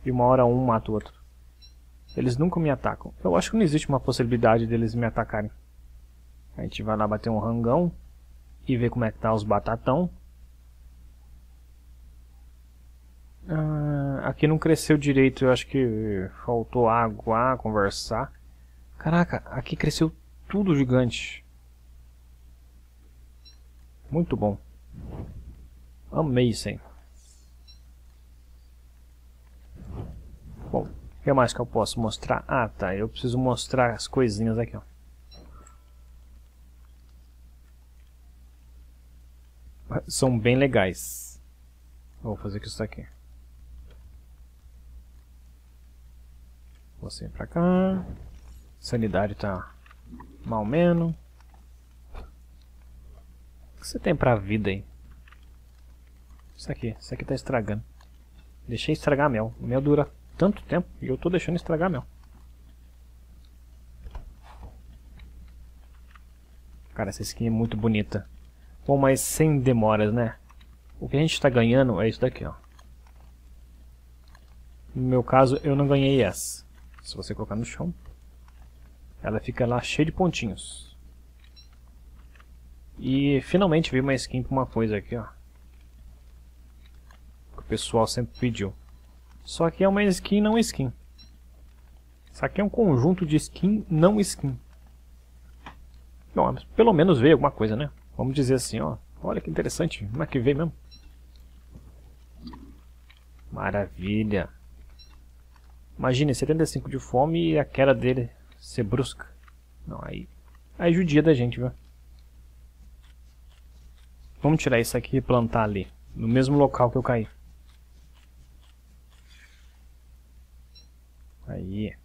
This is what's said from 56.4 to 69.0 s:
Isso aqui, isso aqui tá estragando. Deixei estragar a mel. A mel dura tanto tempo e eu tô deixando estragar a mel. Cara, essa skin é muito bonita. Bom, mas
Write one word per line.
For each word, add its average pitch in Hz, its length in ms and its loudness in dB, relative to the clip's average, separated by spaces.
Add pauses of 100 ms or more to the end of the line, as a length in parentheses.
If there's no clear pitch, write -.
Isso - 160 -14
aqui, 117 260 -8
isso - 160 -14
aqui - 100 -10
tá 139 100 -4
estragando. 113 480 -4 (840)
Deixei 123 260 -4
estragar 147 340 2
a 147 40 4
mel. 110 320 -2
A 123 40 -8
mel 123 140 0
dura 143 300 4 (260)
tanto 202 280 2
tempo 175 240 -2 (120)
e - 60 -10
eu 127 100 -2
tô 170 140 -2
deixando 175 260 -2
estragar 165 300 0
a 190 40 0
mel. 135 160 -6 (4000)
Cara, 104 160 -6
essa - 120 -10
skin 117 240 -6
é 117 40 0
muito 113 260 -2
bonita. 107 520 -2 (580)
Bom, 139 100 2
mas 135 240 4